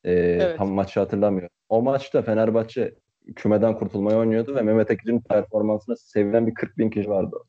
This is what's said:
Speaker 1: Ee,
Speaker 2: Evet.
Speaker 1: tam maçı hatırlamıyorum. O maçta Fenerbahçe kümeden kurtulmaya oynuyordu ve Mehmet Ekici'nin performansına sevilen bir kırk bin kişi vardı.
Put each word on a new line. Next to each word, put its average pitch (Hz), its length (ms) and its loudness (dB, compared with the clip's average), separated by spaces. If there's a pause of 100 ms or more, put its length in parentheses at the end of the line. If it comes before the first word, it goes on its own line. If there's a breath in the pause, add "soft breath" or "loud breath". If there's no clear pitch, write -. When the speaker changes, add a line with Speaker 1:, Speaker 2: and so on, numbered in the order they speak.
Speaker 1:
Ee, 90 80 -2
Speaker 2:
Evet. 87 460 2
Speaker 1:
tam 98 140 -2
maçı 95 280 -2
hatırlamıyorum. 98 500 0 (200)
O 113 120 2
maçta 135 400 0
Fenerbahçe 113 760 0 (400)
kümeden 107 420 2
kurtulmaya 104 400 0
oynuyordu 113 380 0
ve 127 60 0
Mehmet 107 300 2
Ekici'nin 117 300 0
performansına 107 760 -2
sevilen 107 520 0
bir 113 60 -2
kırk - 240 -8
bin 113 120 0
kişi 104 200 -2
vardı. 95 280 -2 (120)